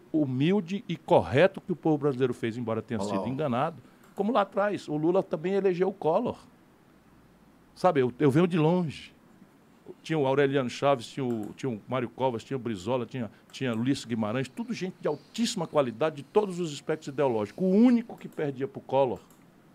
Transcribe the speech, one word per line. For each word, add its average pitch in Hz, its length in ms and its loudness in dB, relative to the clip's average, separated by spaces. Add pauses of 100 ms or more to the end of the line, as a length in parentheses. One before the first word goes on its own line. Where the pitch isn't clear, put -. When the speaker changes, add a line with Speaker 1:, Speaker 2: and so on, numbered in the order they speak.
(120)
Speaker 1:
humilde 160 760 0
e 170 80 -4
correto 139 640 4
que - 140 -6
o 156 40 -4
povo - 200 0
brasileiro 131 380 0
fez, 117 240 -6
embora 110 240 -4
tenha 110 180 -4
Speaker 2:
Olha 98 80 -4
lá, 101 60 -4
Speaker 1:
sido 95 100 -2
Speaker 2:
ó. 127 80 -4
Speaker 1:
enganado. 143 460 -2 (360)
Como 202 160 -2
lá 226 120 2
atrás, 196 460 -2
o 151 80 -4
Lula 175 260 2
também 175 320 -4
elegeu 185 340 2
o 202 40 -4
Collor. 190 440 -2 (1400)
Sabe, 170 260 4
eu, 123 180 2
eu 147 120 4
venho 160 160 4
de 175 120 0
longe. 160 560 0 (880)
Tinha 160 160 -2
o 139 80 2
Aureliano 135 420 2
Chaves, 131 380 0
tinha - 180 -8
o, 113 320 -4
tinha 135 140 -6
o 107 180 -6
Mário 123 220 -4
Covas, 120 340 -2
tinha 135 140 -6
o - 20 -10
Brizola, 117 460 -4
tinha, 113 240 -8 (200)
tinha 127 240 -4
Ulisses 127 300 -2
Guimarães, 113 460 -4
tudo 233 240 -10
gente 185 260 -8
de 180 80 -4
altíssima - 580 -4
qualidade 143 500 0
de 139 80 -12
todos 190 360 0
os 160 140 -4
espectros 160 340 -6
ideológicos. 127 560 0
O 185 60 4
único 233 480 4
que - 100 -14
perdia 135 400 -6
pro 131 140 -14
Collor 131 380 0 (540)